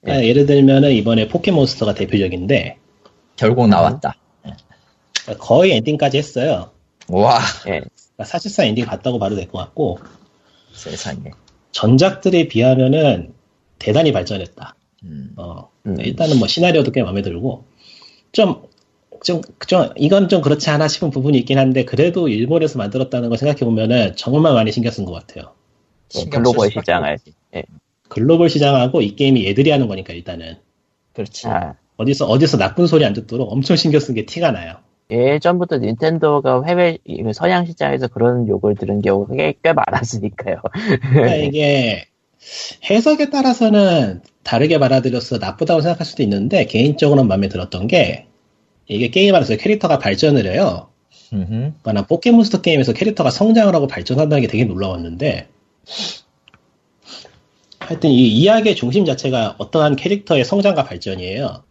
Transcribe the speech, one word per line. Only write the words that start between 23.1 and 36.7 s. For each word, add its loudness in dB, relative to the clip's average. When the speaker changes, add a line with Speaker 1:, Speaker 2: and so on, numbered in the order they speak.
Speaker 1:
걸 -2
생각해 -2
보면은 0
정말 2
많이 2
신경 -2
쓴 -8
것 -10
같아요. -18
Speaker 2:
예, -4
Speaker 3:
신경 -4
Speaker 2:
글로벌 4
Speaker 3:
쓸 2
수밖에 -8
Speaker 2:
시장을. -2
Speaker 3:
없지. -12
Speaker 2:
예. -8
Speaker 1:
글로벌 2
시장하고 2
이 -2
게임이 2
얘들이 2
하는 0
거니까 -10
일단은. -14
Speaker 3:
그렇지. -10
Speaker 2:
아. -6
Speaker 1:
어디서, -2
어디서 2
나쁜 0
소리 4
안 0
듣도록 -6
엄청 0
신경 2
쓴 -6
게 -4
티가 -2
나요. -10
Speaker 2:
예전부터 0
닌텐도가 0
해외, 0